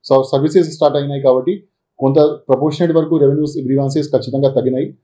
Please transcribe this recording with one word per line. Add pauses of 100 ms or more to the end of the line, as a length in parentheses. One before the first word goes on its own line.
So (180)
services
start
అయినాయి
కాబట్టి (480)
కొంత (300)
proportionate
వరకు (100)
revenues (120)
grievances
ఖచ్చితంగా
తగ్గినాయి. (160)